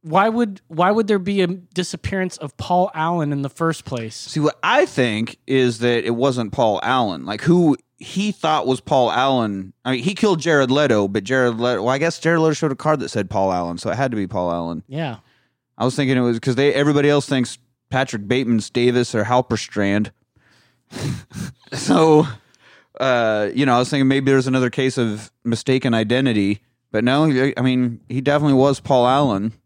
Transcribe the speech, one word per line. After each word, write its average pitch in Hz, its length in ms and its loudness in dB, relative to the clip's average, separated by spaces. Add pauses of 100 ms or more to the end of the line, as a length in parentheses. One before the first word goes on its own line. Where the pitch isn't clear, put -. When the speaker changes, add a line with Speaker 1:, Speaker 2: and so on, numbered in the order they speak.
Speaker 1:
why 185 260 2
would, 220 380 -2
why 175 240 2
would 214 160 0
there 208 120 2
be 196 220 -2
a 180 60 2
disappearance 180 880 -6
of 147 200 -14
Paul 180 360 0
Allen 160 400 -2
in 139 80 -4
the 139 80 -6
first 165 340 -4
place? 113 320 -10
Speaker 2:
See, - 240 -8
what 147 220 0
I 254 240 4
think 113 520 -2 (100)
is 127 320 2
that 117 260 0
it 117 100 0
wasn't 120 360 -2
Paul 110 320 0
Allen. 104 420 -2
Like, 104 160 -8
who 165 360 4 (240)
he 196 300 -4
thought 156 340 -2
was 131 140 0
Paul 123 320 0
Allen. 113 600 -2 (100)
I 127 80 -4
mean, 123 120 -4
he 190 120 -2
killed 190 240 2
Jared 143 320 2
Leto, 127 380 2
but 101 160 -4
Jared 123 340 0
Leto, 120 240 -2
well, 127 100 0
I 139 40 0
guess 165 200 -2
Jared 165 220 0
Leto 160 140 2
showed 147 180 -2
a 131 40 -4
card 151 260 -2
that - 80 -6
said 101 200 -4
Paul 95 220 0
Allen, 87 260 -4
so - 140 -6
it - 60 -2
had 135 140 -2
to 113 60 -4
be 101 80 -2
Paul 90 260 -4
Allen. 85 360 -6
Speaker 1:
Yeah. 139 300 -8 (600)
Speaker 2:
I - 80 -2
was 127 120 0
thinking 135 200 2
it 127 40 2
was 117 180 0
'cause 127 160 -2
they, 143 180 2
everybody 143 360 2
else 147 180 2
thinks 127 300 -2 (320)
Patrick 131 360 -4
Bateman's 120 440 0
Davis 120 440 2
or 107 120 0
Halperstrand. 107 840 0 (800)
<laughs> - 0 - (840)
So, 151 520 4 (760)
uh, 113 540 2
you 139 120 2
know, 123 100 4
I 123 40 4
was 123 100 0
thinking 139 180 2
maybe 135 240 2
there's 131 160 4
another 127 220 0
case 131 280 -2
of 107 340 -4 (120)
mistaken 123 500 0
identity, 110 680 0 (300)
but 110 120 -2
no, 139 260 2
I, 135 260 2
I 120 60 -4
mean, 127 380 0 (100)
he 131 120 -4
definitely 143 340 2
was 135 240 4
Paul 123 280 2
Allen. 113 460 0 (120)